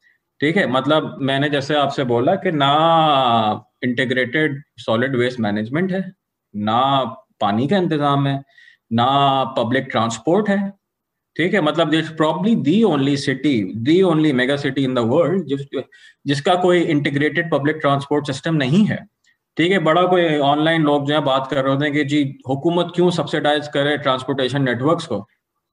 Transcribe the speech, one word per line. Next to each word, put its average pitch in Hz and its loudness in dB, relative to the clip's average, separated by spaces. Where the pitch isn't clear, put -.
ठीक 160 0
है, 160 0
मतलब, 135 0
मैंने 135 -2
जैसे 143 -2
आपसे 147 0
बोला 120 0
कि 185 -2
ना 139 2
integrated 127 -2
solid 123 -2
waste 123 -2
management 117 -2
है, 185 -6
ना 127 0
पानी 107 0
का 202 2
इंतजाम 143 0
है, 135 -4
ना 135 2
public 131 -2
transport 156 0
है। 196 -2
ठीक 165 0
है, 196 2
मतलब, 151 0
this 160 2
is - -14
probably 180 2
the 165 2
only 143 0
city, 131 0
the 170 4
only 156 2
mega 139 0
city 135 -2
in 127 -2
the 117 0
world 165 2
जिस, 139 -6
जिसका 147 0
कोई 180 2
integrated 151 0
public 147 0
transport 143 0
system 160 -4
नहीं 151 2
है। - -4
ठीक 170 2
है, 196 2
बड़ा 160 2
कोई 175 2
online 151 2
लोग 147 0
जो 147 0
है 151 2
बात 135 0
कर 139 -2
रहे 135 0
होते 143 0
हैं 143 -2
कि 147 0
जी, 139 -2
हुकूमत 170 -2
क्यों 175 2
subsidize 147 -2
करे 143 -2
transportation 135 -2
networks 135 -2
को। 98 -8